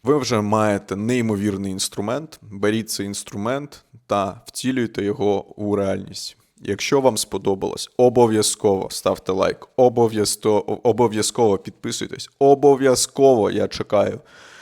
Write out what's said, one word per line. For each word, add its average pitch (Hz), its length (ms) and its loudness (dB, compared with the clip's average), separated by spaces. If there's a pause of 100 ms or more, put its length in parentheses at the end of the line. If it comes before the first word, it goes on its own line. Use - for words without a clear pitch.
Ви 139 140 2
вже 117 240 0
маєте 104 540 0
неймовірний 104 760 -2
інструмент. 113 680 -6
Беріть 104 480 -4
цей 98 160 -8
інструмент 113 800 -8 (220)
та 101 380 -2
втілюйте 120 580 -4
його 101 420 -2 (100)
у 104 200 -4
реальність. 98 640 -6 (280)
Якщо 113 360 0
вам 120 160 2
сподобалось, 98 800 -4
обов'язково 110 920 2
ставте - 420 -4
лайк, - 440 -2
обов'язково, 110 1120 0
обов'язково 107 680 0
підписуйтесь, - 720 -12 (100)
обов'язково 135 1120 4
я 101 160 -2
чекаю, - 520 -2 (420)